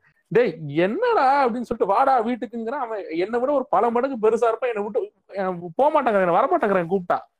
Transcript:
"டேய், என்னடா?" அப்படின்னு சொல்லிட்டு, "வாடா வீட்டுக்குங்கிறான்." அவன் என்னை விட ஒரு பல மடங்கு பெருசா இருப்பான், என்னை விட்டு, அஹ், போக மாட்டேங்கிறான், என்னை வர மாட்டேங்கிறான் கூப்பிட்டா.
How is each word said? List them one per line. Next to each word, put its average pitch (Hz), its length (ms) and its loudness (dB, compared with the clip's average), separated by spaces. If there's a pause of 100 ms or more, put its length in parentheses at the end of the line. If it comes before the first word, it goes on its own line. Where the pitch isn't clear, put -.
(320)
"டேய், 208 220 2 (220)
என்னடா?" 302 500 2 (120)
அப்படின்னு 247 300 -2
சொல்லிட்டு, 226 240 -2
"வாடா 269 220 4 (100)
வீட்டுக்குங்கிறான்." 240 600 -6
அவன் 220 180 -8 (140)
என்னை 220 240 -2
விட 262 120 0
ஒரு 269 180 0
பல 226 200 2
மடங்கு 247 280 -2
பெருசா 220 300 2
இருப்பான், 226 220 -2
என்னை 208 120 -4
விட்டு, 214 180 -4 (340)
அஹ், 185 240 -4 (160)
போக 277 140 2
மாட்டேங்கிறான், 247 380 2
என்னை 170 120 4
வர 240 80 4
மாட்டேங்கிறான் 196 440 0
கூப்பிட்டா. 180 280 -2 (220)